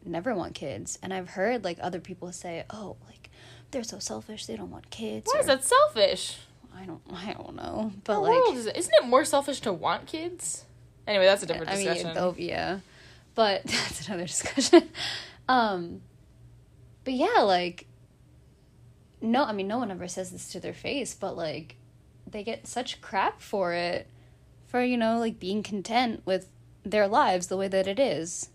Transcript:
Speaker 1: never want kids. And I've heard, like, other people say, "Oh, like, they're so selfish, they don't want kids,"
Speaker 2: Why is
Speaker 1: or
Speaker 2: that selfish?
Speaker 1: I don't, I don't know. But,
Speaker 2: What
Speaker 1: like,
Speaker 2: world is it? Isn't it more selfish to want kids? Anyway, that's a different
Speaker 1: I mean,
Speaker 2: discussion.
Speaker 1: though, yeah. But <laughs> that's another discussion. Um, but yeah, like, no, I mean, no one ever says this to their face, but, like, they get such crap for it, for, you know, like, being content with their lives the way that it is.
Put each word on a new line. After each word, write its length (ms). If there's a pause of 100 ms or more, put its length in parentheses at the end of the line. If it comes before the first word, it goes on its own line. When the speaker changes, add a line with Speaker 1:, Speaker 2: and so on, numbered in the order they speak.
Speaker 1:
never 280
want 220
kids. 460
And 120
I've 180
heard, 320
like, 180
other 180
people 320
say, 380
"Oh, 260 (100)
like, 240 (420)
they're 120
so 160
selfish, 460
they 100
don't 160
want 180
kids," 440
Speaker 2:
Why 80
is 40
Speaker 1:
or 40
Speaker 2:
that 140
selfish? 720 (380)
Speaker 1:
I 100
don't, 160 (100)
I 220
don't 220
know. 360 (120)
But, 180
Speaker 2:
What 100
Speaker 1:
like, 140
Speaker 2:
world 120
is 80
it? 120
Isn't 180
it 100
more 200
selfish 360
to 120
want 340
kids? 560 (420)
Anyway, 200
that's 180
a 20
different 260
Speaker 1:
I 40
mean, 100
Speaker 2:
discussion. 300
Speaker 1:
though, 220
yeah. 420 (560)
But 280
<laughs> 20
that's 420
another 180
discussion. 640 (580)
Um, 540 (1000)
but 100
yeah, 280
like, 440 (1400)
no, 220
I 80
mean, 160
no 100
one 140
ever 160
says 240
this 220
to 60
their 140
face, 400
but, 240
like, 380 (500)
they 180
get 220
such 360
crap 400
for 320
it, 340 (600)
for, 160
you 140
know, 220
like, 200
being 220
content 640
with 220 (360)
their 240
lives 400
the 100
way 100
that 200
it 120
is. 560